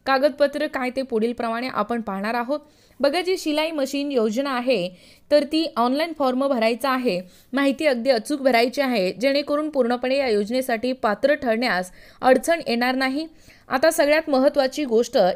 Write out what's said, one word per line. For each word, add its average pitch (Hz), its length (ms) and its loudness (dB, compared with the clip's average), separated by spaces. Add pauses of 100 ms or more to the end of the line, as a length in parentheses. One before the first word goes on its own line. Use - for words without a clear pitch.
कागदपत्र 285 600 2
काय, 269 240 -4
ते 269 120 -4
पुढील 233 300 -2
प्रमाणे 240 360 -6
आपण 226 320 -2
पाहणार 208 340 -4
आहोत. 247 260 -4 (400)
बघा, 285 200 2
जी 370 180 -2
शिलाई 311 320 -2
मशीन 285 420 -4
योजना 240 380 0
आहे, 240 380 -2 (420)
तर 294 140 6
ती 320 320 -2
ऑनलाइन 277 420 0
फॉर्म 262 280 0
भरायचा 240 440 0
आहे, 247 300 -2 (320)
माहिती 277 340 0
अगदी 254 240 2
अचूक 262 300 -2
भरायची 247 400 2
आहे, 233 320 0
जेणेकरून 294 580 0
पूर्णपणे 254 460 0
या 269 120 0
योजनेसाठी 233 640 -2
पात्र 254 420 0
ठरण्यास 226 580 -2 (300)
अडचण 320 440 4
येणार 247 280 0
नाही. 269 320 -2 (420)
आता 302 220 2
सगळ्यात 311 400 2
महत्त्वाची 277 540 2
गोष्ट 233 340 0 (180)